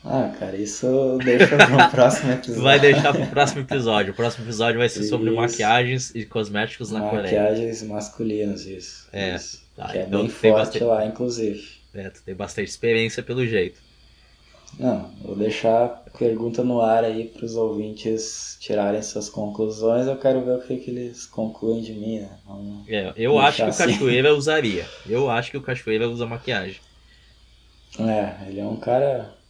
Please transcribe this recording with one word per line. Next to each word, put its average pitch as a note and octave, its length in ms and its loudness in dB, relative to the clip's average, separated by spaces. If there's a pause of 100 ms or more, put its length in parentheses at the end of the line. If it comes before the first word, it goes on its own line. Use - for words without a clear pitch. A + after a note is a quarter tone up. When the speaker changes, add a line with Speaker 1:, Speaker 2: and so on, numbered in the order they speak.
Speaker 1:
Ah, B2+ 340 -2
cara, F#2+ 180 -8
isso B2+ 600 0
deixa B2+ 380 6
pra C3+ 200 8
um E3+ 100 10
<laughs> - 40 2
próximo B2+ 420 4 (200)
Speaker 2:
Tu A2 100 -4
vai C#3 160 6
Speaker 1:
episódio. - 20 6
Speaker 2:
deixar C#3+ 340 6
pro A2 120 -2
próximo C#3+ 360 0
episódio. A2 500 0
O - 40 -10
próximo A#2 280 -2
episódio A2+ 340 0
vai A#2+ 100 4
ser G#2 160 -4
sobre A2 260 0
Speaker 1:
Isso. A2+ 60 2
Speaker 2:
maquiagens A#2+ 800 0
e A2 100 -6
cosméticos G#2+ 680 -4
na G#2+ 120 -4
Coreia. G#2+ 400 0
Speaker 1:
Maquiagens A2 400 0
masculinas, G#2 840 -6
isso, - 460 -16
Speaker 2:
É, F#2+ 220 -6
Speaker 1:
isso. - 280 -12 (120)
Speaker 2:
tá, - 140 -12
Speaker 1:
Que - 100 -6
é F#2 60 -4
Speaker 2:
então G2 160 -2
Speaker 1:
bem A2+ 80 0
Speaker 2:
tu - 80 -8
tem A2 160 6
Speaker 1:
forte A2 280 2
Speaker 2:
bastante A#2+ 40 2
Speaker 1:
lá, A2 220 2
inclusive. A2 680 -6 (180)
Speaker 2:
É, F#2+ 160 -12
tu - 120 -20
tem F#2+ 120 -12
bastante G2 340 -8
experiência A2+ 540 -2
pelo B2 240 -4
jeito. G2+ 340 -2 (1000)
Speaker 1:
Não, B2+ 320 -2 (120)
vou G2 140 -10
deixar A2+ 480 2
a B2 40 -2 (300)
pergunta A#2 440 0
no B2 180 0
ar A2+ 240 4
aí A2+ 240 -4
pros A2+ 280 -10
ouvintes A2 1040 -4
tirarem G#2 420 -2
suas G#2 260 -8
conclusões. A2 800 -2
Eu C3+ 120 -4
quero C3 260 2
ver B2+ 120 0
o B2+ 100 -4
que, C3+ 100 -6
que B2+ 140 -10
eles B2 360 -10
concluem A2+ 560 -4
de A2 120 -10
mim, G#2+ 260 -6
né? F#2+ 260 -16
Vamos G2+ 420 -14
Speaker 2:
É, G2+ 280 -4
eu C3 220 2
acho C#3 260 4
que - 0 -
Speaker 1:
deixar - 20 2
Speaker 2:
o - 40 0
Speaker 1:
assim. - 220 2
Speaker 2:
Cachoeira C3 420 4
usaria. C3+ 520 0 (180)
Eu B2 260 -2
acho A#2 200 -2
que C#3+ 60 -12
o C3 60 -8
Cachoeira A#2 460 -2
usa A#2 180 -4
maquiagem. A2 540 -6 (1200)
Speaker 1:
É, G#2+ 500 -2
ele G2 120 -10
é G#2 60 -8
um A2 100 -6
cara B2+ 580 -2 (160)